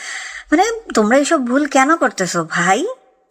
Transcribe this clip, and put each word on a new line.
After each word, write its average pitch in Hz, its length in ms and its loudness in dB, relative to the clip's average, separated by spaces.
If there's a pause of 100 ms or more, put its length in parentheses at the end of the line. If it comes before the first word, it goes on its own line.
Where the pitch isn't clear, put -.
(520)
মানে, 320 120 4 (300)
তোমরা 226 240 4
এইসব 285 280 2
ভুল 262 200 0
কেন 285 320 2
করতেছো 185 460 -2
ভাই? 175 420 0 (460)